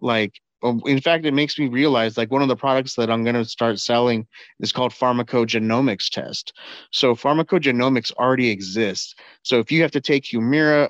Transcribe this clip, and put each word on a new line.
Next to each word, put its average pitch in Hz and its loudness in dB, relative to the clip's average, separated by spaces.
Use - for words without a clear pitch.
like, 113 0
um, 117 0
in 139 2
fact, 160 0
it 139 0
makes 147 0
me 147 0
realize, 120 0
like, 117 -2
one 135 2
of 135 2
the 123 0
products 131 -2
that 117 0
I'm 113 0
gonna 120 0
start 117 -2
selling 117 0
is 110 -4
called 123 -2
pharmacogenomics 120 0
test. - -10
So 120 2
pharmacogenomics 139 0
already 127 2
exists. 98 -4
So 127 2
if 117 -2
you 165 2
have 151 0
to 143 -2
take 143 0
Humira 147 2